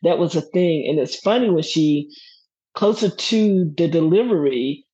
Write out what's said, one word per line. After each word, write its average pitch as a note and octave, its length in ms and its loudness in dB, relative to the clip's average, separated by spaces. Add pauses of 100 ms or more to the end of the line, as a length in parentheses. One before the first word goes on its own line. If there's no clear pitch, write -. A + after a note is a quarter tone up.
that E3 160 2
was E3+ 180 -2
a D#3 60 0
thing. E3+ 480 0
And D3+ 100 0
it's D#3 200 -6
funny A#3 320 0
when D#3+ 120 2
she, D3+ 460 0 (640)
closer G#3 360 0
to G3 680 0
the E3+ 100 0
delivery, D#3 960 0 (100)